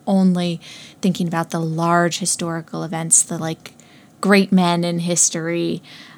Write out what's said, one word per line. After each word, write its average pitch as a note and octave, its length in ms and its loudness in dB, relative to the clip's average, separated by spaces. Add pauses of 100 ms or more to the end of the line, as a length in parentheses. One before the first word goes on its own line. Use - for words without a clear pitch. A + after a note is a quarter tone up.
only F3+ 540 2 (400)
thinking F3+ 280 0
about E3 240 -2
the E3+ 100 -4
large E3+ 580 0
historical E3 640 -6
events, E3 400 0
the, E3+ 140 -6
like, D#3+ 360 -8 (460)
great G3 320 4
men F3 320 4
in E3+ 160 -2
history, E3+ 840 -2 (360)